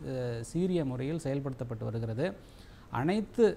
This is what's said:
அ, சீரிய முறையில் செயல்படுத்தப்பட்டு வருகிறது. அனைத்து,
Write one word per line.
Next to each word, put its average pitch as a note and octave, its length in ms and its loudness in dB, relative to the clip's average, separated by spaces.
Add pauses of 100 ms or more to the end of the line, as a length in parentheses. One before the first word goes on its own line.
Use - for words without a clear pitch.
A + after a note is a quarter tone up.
அ, B2 340 -2
சீரிய E3+ 440 2
முறையில் C3+ 340 -2
செயல்படுத்தப்பட்டு C3 640 -2
வருகிறது. A2+ 420 0 (640)
அனைத்து, G3+ 560 4 (100)